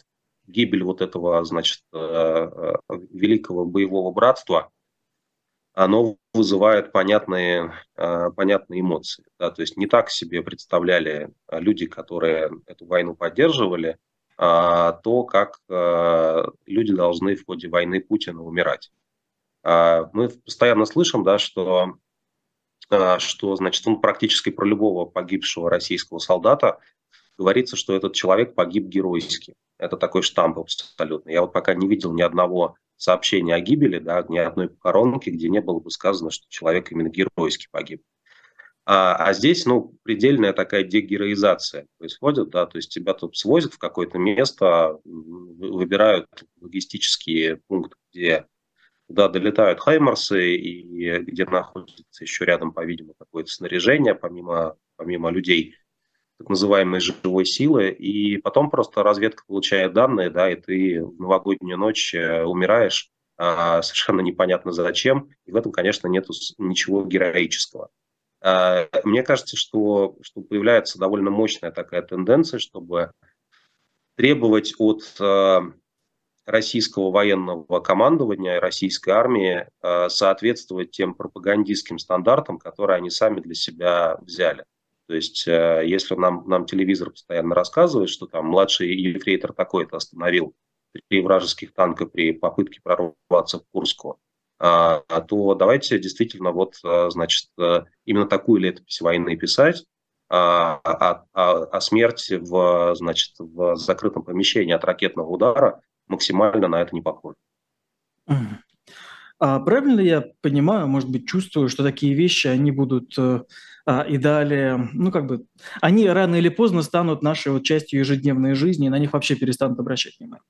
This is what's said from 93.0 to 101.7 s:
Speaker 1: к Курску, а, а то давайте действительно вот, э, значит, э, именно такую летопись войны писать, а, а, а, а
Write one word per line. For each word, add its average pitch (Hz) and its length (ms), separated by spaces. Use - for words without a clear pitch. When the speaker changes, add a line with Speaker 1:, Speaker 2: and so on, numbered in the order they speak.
Speaker 1:
к - 40
Курску, - 460
а, 85 500
а 82 120
то 98 340
давайте 117 440
действительно 92 520
вот, 92 320
э, 87 280
значит, 85 380
э, 87 240
именно 101 220
такую 101 340
летопись - 400
войны 85 360
писать, 151 480
а, 87 540
а, - 500
а, 90 200
а - 160